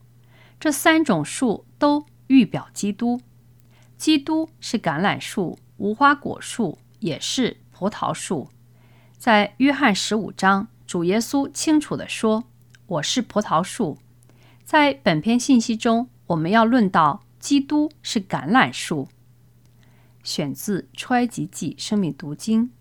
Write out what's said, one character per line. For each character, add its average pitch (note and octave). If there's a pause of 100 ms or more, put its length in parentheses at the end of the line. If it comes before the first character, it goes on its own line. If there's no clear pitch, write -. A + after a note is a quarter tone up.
(580)
这 D#4
三 D#4+
种 E3
树 - (100)
都 D4 (220)
预 C4
表 -
基 G3+
督。 A#3+ (760)
基 D#4
督 D#4+ (120)
是 -
橄 D#3
榄 D#3+
树、 - (180)
无 G3+
花 C#4
果 -
树， - (220)
也 D3
是 - (160)
葡 G3
萄 -
树。 - (720)
在 G#3
约 C#4
翰 C4+
十 -
五 A3
章， G3 (180)
主 F3
耶 F#3
稣 C#4
清 D#4
楚 F#3
地 -
说 A3 (420)
：“我 D3+
是 -
葡 G#3
萄 E3
树。” F3+ (680)
在 C#4+
本 E3
篇 A#3
信 B3
息 A3
中， A3 (200)
我 F3
们 D#3+
要 A3
论 A3+
到 D#3+ (160)
基 C#4+
督 D4+ (100)
是 -
橄 C#3+
榄 A#3+
树。 - (1120)
选 D3
自 -
《出 -
埃 B3
及 D3+
记 -
生 -
命 E3
读 D3
经》 A3 (100)